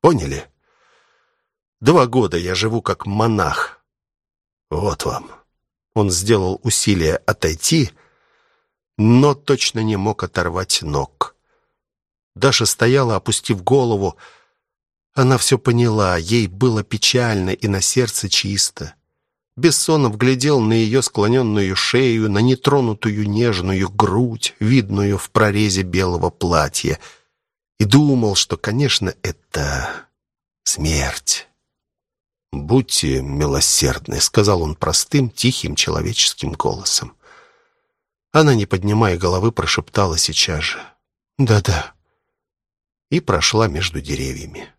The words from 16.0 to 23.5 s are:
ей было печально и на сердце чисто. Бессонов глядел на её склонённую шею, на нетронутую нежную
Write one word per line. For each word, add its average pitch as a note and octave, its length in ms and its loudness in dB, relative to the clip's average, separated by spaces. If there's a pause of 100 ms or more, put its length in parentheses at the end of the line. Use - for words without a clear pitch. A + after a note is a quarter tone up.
ей G2+ 280 0
было G#2+ 380 0
печально G#2+ 680 0
и - 160 -4
на G2 140 0
сердце A2 480 -2
чисто. - 680 -4 (640)
Бессонов C#3+ 600 -2
глядел C3 420 0
на A2 140 0
её A2+ 260 0
склонённую G#2+ 760 0
шею, A#2 540 0
на G2+ 100 0
нетронутую A#2 840 0
нежную F#2+ 640 0